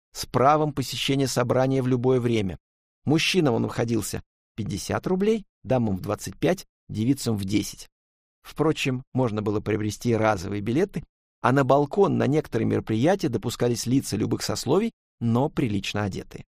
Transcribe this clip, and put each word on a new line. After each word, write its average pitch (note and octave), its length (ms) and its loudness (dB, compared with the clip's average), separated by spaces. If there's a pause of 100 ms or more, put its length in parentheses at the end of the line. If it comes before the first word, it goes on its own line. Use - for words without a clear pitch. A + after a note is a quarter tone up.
(140)
с - 140 -10
правом D3 460 4
посещения C#3 540 -2
собрания C3 540 2
в B2 60 0
любое B2+ 320 4
время. A2 380 0 (460)
Мужчинам D#3 520 2
он A2+ 100 0
обходился A2+ 560 -2 (340)
пятьдесят G2+ 520 -6
рублей, G3 380 0 (180)
дамам A2 340 0
в F#2+ 40 -12
двадцать G2+ 360 -6
пять, F3 300 -2 (200)
девицам A2+ 480 0
в G2 100 -4
десять. - 420 -4 (560)
Впрочем, C#3+ 680 -2
можно A2+ 300 0
было G#2 180 0
приобрести G#2+ 520 -2
и A2+ 40 2
разовые G#2 460 0
билеты, D3 420 -2 (380)
а A#2 100 2
на C#3 120 4
балкон C#3+ 540 4
на A#2 100 2
некоторые B2 400 0
мероприятия A2+ 600 0
допускались A#2+ 600 -2
лица C3 280 0
любых G#2+ 280 -2
сословий, F3+ 480 0 (280)
но A#2+ 300 0
прилично G#2 540 -2
одетые. - 480 -8